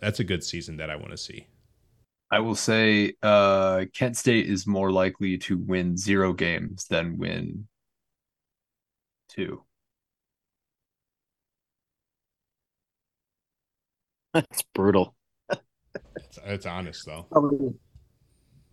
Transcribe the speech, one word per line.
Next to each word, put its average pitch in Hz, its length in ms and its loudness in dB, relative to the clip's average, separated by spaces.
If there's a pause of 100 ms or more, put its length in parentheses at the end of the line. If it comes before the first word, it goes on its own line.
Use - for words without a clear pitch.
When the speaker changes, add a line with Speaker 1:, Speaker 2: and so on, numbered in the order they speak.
Speaker 1:
that's 107 180 -2
a 117 40 -2
good 87 200 -2
season 80 340 -10
that 78 120 -8
I 76 60 -6
wanna 76 220 -14
see. - 300 -16 (800)
Speaker 2:
I 104 100 2
will 113 160 0
say, 107 640 4
uh, 98 720 4
Kent 120 240 -2
State 117 320 2
is 95 160 -2
more 95 260 0
likely 92 480 0
to 92 180 -4
win 90 400 -2
zero 95 360 2
games 85 540 -4
than 85 300 -2
win 85 500 -8 (1600)
two. 92 340 -8 (4000)
Speaker 3:
That's - 280 0 (120)
brutal. 98 400 4 (1040)
Speaker 1:
It's, - 300 -20
it's 101 200 -8
honest, 87 400 -8
though. 80 240 -14
Speaker 3:
Probably, 143 440 0 (1000)